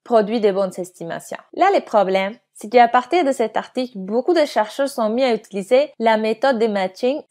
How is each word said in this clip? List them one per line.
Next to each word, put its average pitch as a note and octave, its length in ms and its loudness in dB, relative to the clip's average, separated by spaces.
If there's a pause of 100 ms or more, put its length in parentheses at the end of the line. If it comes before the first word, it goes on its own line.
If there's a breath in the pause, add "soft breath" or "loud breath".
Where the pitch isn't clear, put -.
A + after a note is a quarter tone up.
produit A3 380 0
de G#3 100 2
bonnes F#3 260 -4
estimations. - 600 -12 (160)
Là, F4 200 2
le D#4 60 2
problème, G3 560 0 (180)
c'est - 140 -18
qu'à A#3+ 220 6
partir B3+ 340 0
de C#4 80 0
cet A#3 240 -2
article, B3 420 -6
beaucoup A3 360 -2
de E4 100 2
chercheurs C4+ 460 -2
sont A3+ 180 -2
mis A#3 160 0
à B3 100 2
utiliser A3 640 -2
la A3+ 200 2
méthode A3 420 0
de A3+ 80 2
matching G#3 640 -2